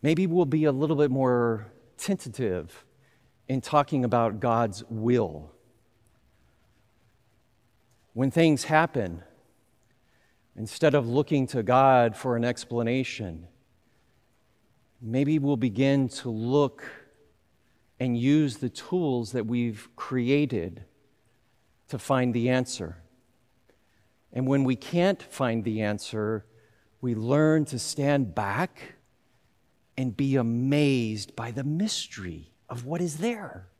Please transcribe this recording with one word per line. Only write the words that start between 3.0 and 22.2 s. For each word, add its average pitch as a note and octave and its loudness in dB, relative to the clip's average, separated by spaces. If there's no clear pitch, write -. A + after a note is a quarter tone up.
in C3 -2
talking C#3+ 0
about A2+ 2
God's A2+ 0
will. G#2+ -2
When C3 0
things D#3+ 4
happen, A#2+ 0
instead C#3 0
of C3+ 4
looking C3+ 2
to A#2+ -2
God B2 6
for B2+ -2
an A#2 0
explanation, A#2 -4
maybe C#3 0
we'll C#3 0
begin C3 2
to - -10
look B2 0
and B2+ -2
use C#3 2
the B2+ -4
tools C3 -4
that A#2 -4
we've A#2 -4
created B2 -2
to C#3 -8
find B2+ 0